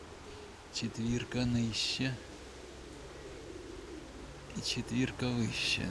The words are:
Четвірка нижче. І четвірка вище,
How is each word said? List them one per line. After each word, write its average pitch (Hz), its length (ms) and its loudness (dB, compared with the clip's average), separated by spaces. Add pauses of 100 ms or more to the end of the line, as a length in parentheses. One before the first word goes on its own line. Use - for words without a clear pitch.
(760)
Четвірка 117 720 2
нижче. 120 680 4 (2500)
І - 20 -2
четвірка 123 680 2
вище, 117 640 4